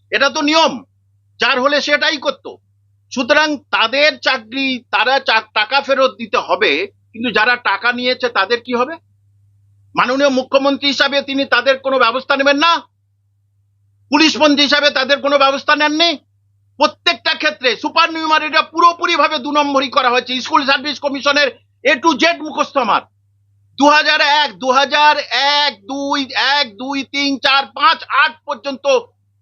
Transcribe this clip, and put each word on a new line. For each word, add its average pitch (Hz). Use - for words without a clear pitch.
এটা 277
তো 311
নিয়ম, 294
যার 247
হলে 277
সেটাই 294
করত। -
সুতরাং 294
তাদের 254
চাকরি 262
তারা 233
চা-, 226
টাকা 220
ফেরত 262
দিতে 233
হবে, 180
কিন্তু -
যারা 220
টাকা 233
নিয়েছে 247
তাদের 240
কি 247
হবে? 262
মাননীয় 262
মুখ্যমন্ত্রী 269
হিসাবে 277
তিনি 277
তাদের 262
কোনো 269
ব্যবস্থা 254
নেবেন 277
না? 320
পুলিশ 302
মন্ত্রী 294
হিসাবে 285
তাদের 277
কোনো 277
ব্যবস্থা 277
নেননি? 302
প্রত্যেকটা 339
ক্ষেত্রে 302
সুপার 320
নিউমারিটা 311
পুরোপুরিভাবে 339
দু 277
নম্বরই 285
করা 254
হয়েছে। 247
স্কুল 294
সার্ভিস 277
কমিশনের 277
A 294
to 302
Z 320
মুখস্থ 294
আমার। 208
দু 277
হাজার 302
এক, 285
দু 254
হাজার 294
এক, 285
দুই, 277
এক, 254
দুই, 269
তিন, 277
চার, 269
পাঁচ, 285
আট 294
পর্যন্ত 277